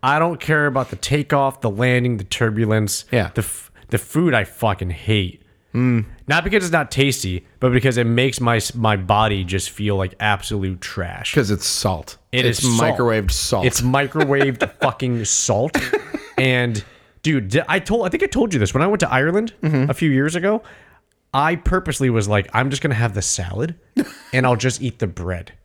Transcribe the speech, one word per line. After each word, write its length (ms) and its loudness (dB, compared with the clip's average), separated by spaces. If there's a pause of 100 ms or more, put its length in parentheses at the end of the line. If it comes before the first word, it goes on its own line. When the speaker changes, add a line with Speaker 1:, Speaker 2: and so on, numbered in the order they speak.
Speaker 1:
I 160 2
don't 200 0
care 280 0
about 220 -2
the 80 -8
takeoff, 640 0
the 80 0
landing, 480 2
the 80 -6
turbulence. 840 0
Speaker 2:
Yeah. 220 0
Speaker 1:
The 80 -2
f-, 300 -8 (180)
the 80 0
food 360 0
I 100 2
fucking 480 -2
hate. 500 -2 (320)
Speaker 2:
Mm. 320 0 (220)
Speaker 1:
Not 160 0
because 220 0
it's 80 -2
not 180 0
tasty, 540 0 (140)
but 120 2
because 260 2
it 80 2
makes 340 2
my 180 2
s-, 180 -4
my 220 2
body 460 2
just 280 -2
feel 260 -2
like 220 -2
absolute 640 -2
trash. 520 -8
Speaker 2:
'Cause 180 2
it's 160 -2
salt. 500 -4 (140)
Speaker 1:
It 140 0
Speaker 2:
It's 180 0
Speaker 1:
is 140 2
salt. 200 2
Speaker 2:
microwaved 340 2
salt. 340 0
Speaker 1:
It's 160 0
microwaved 920 0
<laughs> 100 -10
fucking 440 -2
salt. 520 0 (600)
And, 460 0 (400)
dude, 260 0
di-, 180 2
I 120 0
told, 260 0
I 40 0
think 140 -2
I 40 0
told 260 0
you 60 2
this. 140 2
When 100 2
I 40 2
went 140 0
to 100 0
Ireland 420 0 (100)
Speaker 2:
Mm-hmm. 260 2
Speaker 1:
a 40 0
few 180 0
years 240 2
ago, 280 0 (680)
I 240 2
purposely 520 0
was 200 2
like, 240 2
"I'm 160 0
just 120 -4
gonna 140 0
have 180 0
the 80 -2
salad, 540 -4 (560)
and 140 2
I'll 100 4
just 260 -2
eat 180 -6
the 80 -2
bread." 440 -8 (140)